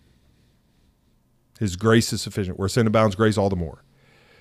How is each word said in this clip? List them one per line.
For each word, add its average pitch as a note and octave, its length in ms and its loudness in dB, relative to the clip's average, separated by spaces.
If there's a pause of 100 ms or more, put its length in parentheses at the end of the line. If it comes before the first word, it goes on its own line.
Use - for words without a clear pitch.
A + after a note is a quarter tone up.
(1600)
"His G2 160 -4
grace A2 380 2
is G#2+ 80 -6
sufficient. F#2+ 380 -6
Where F#2+ 100 -2
sin A2+ 180 2
abounds, A2 280 2
grace G#2+ 220 2
all G2 120 2
the F#2+ 60 -2
more." E2+ 280 -8 (580)